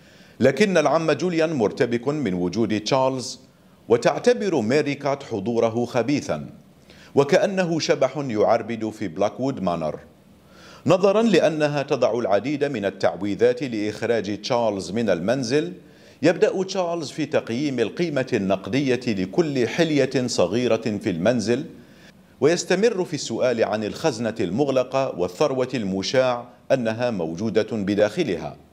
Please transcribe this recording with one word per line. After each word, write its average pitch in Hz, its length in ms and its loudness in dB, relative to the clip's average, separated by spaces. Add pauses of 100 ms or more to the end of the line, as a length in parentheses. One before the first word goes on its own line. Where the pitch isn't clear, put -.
(400)
لكن 165 380 4
العم 156 340 2
جوليان 160 400 0
مرتبك 120 560 0
من 139 260 -2
وجود 101 460 0
تشارلز، 131 600 -2 (480)
وتعتبر 185 720 2
ميري 139 340 2
كات 139 280 -4
حضوره 113 640 -2
خبيثا، 113 640 -2 (640)
وكأنه 170 640 2
شبح 143 500 0
يعربد 110 600 0
في 104 180 -8
بلاكوود 101 540 -4
مانر. 82 360 -4 (880)
نظرا 196 360 4
لأنها 151 600 2
تضع 123 360 0
العديد 123 460 0
من 127 200 -2
التعويذات 98 800 0
لإخراج 104 760 -2
تشارلز 107 500 0
من 110 200 0
المنزل، 127 640 0 (500)
يبدأ 185 400 4
تشارلز 175 480 -4
في 151 160 -6
تقييم 123 540 -2
القيمة 135 520 -2
النقدية 113 760 0
لكل 113 600 0
حلية 143 580 0
صغيرة 110 760 0
في 107 80 0
المنزل، 113 540 0 (760)
ويستمر 180 640 2
في 147 100 -10
السؤال 117 500 0
عن 107 200 -2
الخزنة 110 560 -2
المغلقة 131 800 0
والثروة 131 560 0
المشاع 120 760 0 (240)
أنها 120 380 0
موجودة 98 640 -2
بداخلها. 104 840 -2 (160)